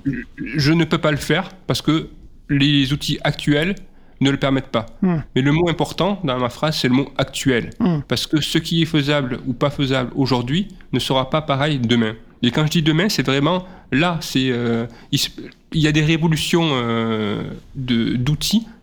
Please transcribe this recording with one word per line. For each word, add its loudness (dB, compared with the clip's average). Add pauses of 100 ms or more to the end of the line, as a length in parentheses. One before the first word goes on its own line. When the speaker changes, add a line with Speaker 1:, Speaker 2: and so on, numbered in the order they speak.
Speaker 1:
je, -6
je 4
ne 4
peux 0
pas 2
le -2
faire 0 (160)
parce -2
que 0 (400)
les 2
outils -2
actuels 0 (440)
ne 4
le 0
permettent 0
pas. -2 (160)
Speaker 2:
Hmm. 2 (180)
Speaker 1:
Mais 4
le 4
mot 2
important -2
dans -2
ma 0
phrase, -2
c'est 0
le 4
mot 2 (100)
actuel. 0
Speaker 2:
Hmm. 2 (100)
Speaker 1:
Parce -2
que 0
ce -2
qui 0
est 2
faisable 0
ou -4
pas 0
faisable 0
aujourd'hui 0 (240)
ne 0
sera 0
pas 0
pareil 0
demain. 2 (280)
Et 4
quand 2
je -2
dis 2
demain, 4
c'est 0
vraiment 2 (280)
là. 2
C'est, 0
euh, 0 (240)
il 0
se, -2 (420)
il 0
y 4
a 4
des 4
révolutions, 2
euh, 0 (320)
de, 0
d'outils 0 (160)